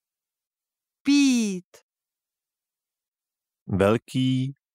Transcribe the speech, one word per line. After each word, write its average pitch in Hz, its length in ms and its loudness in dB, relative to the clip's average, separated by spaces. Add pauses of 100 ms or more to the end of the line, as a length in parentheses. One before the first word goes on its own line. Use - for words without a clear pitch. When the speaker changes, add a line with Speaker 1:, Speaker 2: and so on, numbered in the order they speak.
(1040)
Speaker 1:
Pít. 247 880 0 (1800)
Speaker 2:
Velký, 127 840 -2 (200)